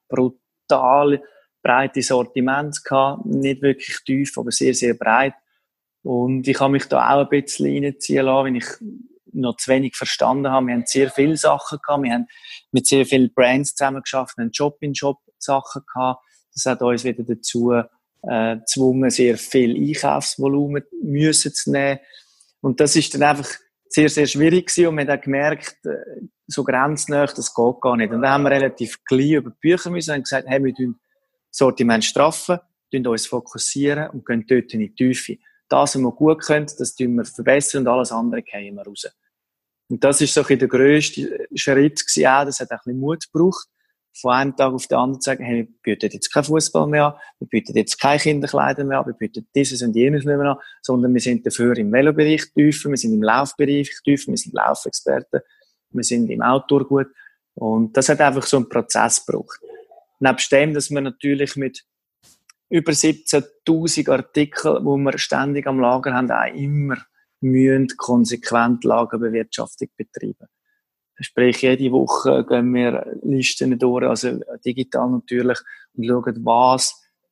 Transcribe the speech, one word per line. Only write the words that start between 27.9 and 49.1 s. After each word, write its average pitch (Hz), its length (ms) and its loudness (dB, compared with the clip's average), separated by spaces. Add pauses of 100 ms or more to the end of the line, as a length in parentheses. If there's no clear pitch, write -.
nicht. 113 160 -2
Und 117 100 -2
dann 135 80 2
haben 139 140 2
wir 139 60 2
relativ 131 540 -2
gleich 135 280 2
über 127 180 0
die - 100 -20
Bücher 175 300 0
müssen 160 240 -6
und 135 100 -4
gesagt, 131 240 -6
hey, 135 140 0
wir 131 120 0
tun 123 240 -4 (520)
Sortiment 120 540 2
straffen, 160 540 0 (320)
tun 131 160 -2
uns 113 200 -2
fokussieren 143 840 -4
und 123 160 -14
gehen 113 200 -2
dort 123 280 2
in 110 60 -2
die 101 140 -4
Tiefe, 127 440 -2 (320)
das, 143 240 2
was 135 80 -2
wir 120 100 0
gut 156 300 2
können, 151 240 0 (120)
das - 160 -6
tun 123 200 -2
wir 117 100 0
verbessern 135 580 0
und 120 60 0
alles 120 240 0
andere 117 300 -2
gehen 101 320 -16
wir 101 80 -16
raus. 104 240 -16 (840)
Und 127 160 -2
das 139 160 2
ist 143 140 0
so 151 60 4
ein 135 60 0
bisschen 135 140 2
der 131 80 2
grösste 143 840 2
Schritt 143 520 2
gewesen 147 200 2
auch. 139 180 4
Das 139 160 -6
hat 123 100 -10
ein 117 80 -8
bisschen 127 220 -8
Mut 160 320 -4
gebraucht, 175 340 0 (460)
von 123 200 -2
einem 131 240 0
Tag 131 160 2
auf 127 140 -8
den 135 120 0
anderen 131 220 -2
zu 135 100 -2
sagen, 131 140 -4
hey, 117 240 -4 (140)
wir 104 140 -2
bieten 107 160 -4
jetzt - 200 -10
kein 147 120 2
Fußball 156 420 0
mehr 147 200 2
an, 147 80 -4 (240)
wir - 100 -12
bieten - 280 -4
jetzt - 240 0
keine 143 180 2
Kinderkleider 143 640 0
mehr 135 160 -2
an, - 60 -6
wir 123 80 -8